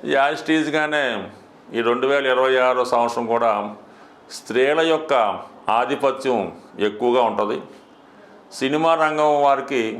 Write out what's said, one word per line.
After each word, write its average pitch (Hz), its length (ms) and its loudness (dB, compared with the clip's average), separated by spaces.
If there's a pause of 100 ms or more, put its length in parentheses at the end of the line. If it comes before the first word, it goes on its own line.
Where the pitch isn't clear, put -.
(160)
యాజ్ 147 280 2
ఇట్ 156 140 -2
ఈజ్గానే 151 460 0 (720)
ఈ 117 120 -2
రెండు 127 220 0
వేల 139 220 0
ఇరవై 131 200 2 (160)
ఆరో 123 140 0 (100)
సంవత్సరం 120 400 0
కూడా 117 180 2 (840)
స్త్రీల 135 420 0 (140)
యొక్క 156 200 -2 (680)
ఆధిపత్యం 131 600 -2 (480)
ఎక్కువగా 120 420 2
ఉంటుంది. 104 280 -2 (1000)
సినిమా 151 320 0 (120)
రంగం 151 280 2 (160)
వారికి 135 360 0 (160)